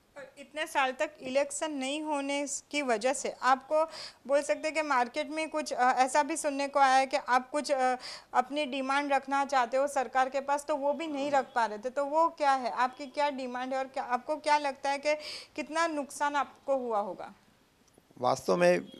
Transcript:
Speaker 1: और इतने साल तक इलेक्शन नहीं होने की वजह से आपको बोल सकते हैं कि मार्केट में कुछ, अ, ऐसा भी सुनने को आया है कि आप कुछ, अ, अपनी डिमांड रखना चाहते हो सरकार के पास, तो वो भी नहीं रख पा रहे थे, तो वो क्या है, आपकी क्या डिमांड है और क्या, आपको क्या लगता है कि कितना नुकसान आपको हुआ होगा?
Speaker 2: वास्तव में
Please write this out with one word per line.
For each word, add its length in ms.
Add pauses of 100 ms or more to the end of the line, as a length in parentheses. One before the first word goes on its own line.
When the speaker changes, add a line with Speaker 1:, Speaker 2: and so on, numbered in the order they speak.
(160)
Speaker 1:
और 220
इतने 280
साल 260
तक 180 (120)
इलेक्शन 500
नहीं 300
होने 440 (240)
की 120
वजह 300
से 180 (120)
आपको 420 (420)
बोल 160
सकते 260
हैं 60
कि 80
मार्केट 460
में 220
कुछ, 220
अ, 240
ऐसा 260
भी 140
सुनने 320
को 100
आया 160
है 120
कि 100
आप 340
कुछ, 220
अ, 240 (380)
अपनी 320
डिमांड 460
रखना 320
चाहते 320
हो 120
सरकार 400
के 120
पास, 240
तो 120
वो 160
भी 140
नहीं 240
रख 240
पा 120
रहे 120
थे, 120
तो 140
वो 240
क्या 240
है, 180
आपकी 360
क्या 240
डिमांड 420
है 60
और 80
क्या, 160
आपको 340
क्या 220
लगता 320
है 80
कि 160 (420)
कितना 300
नुकसान 500
आपको 400
हुआ 240
होगा? 340 (840)
Speaker 2:
वास्तव 380
में 300 (140)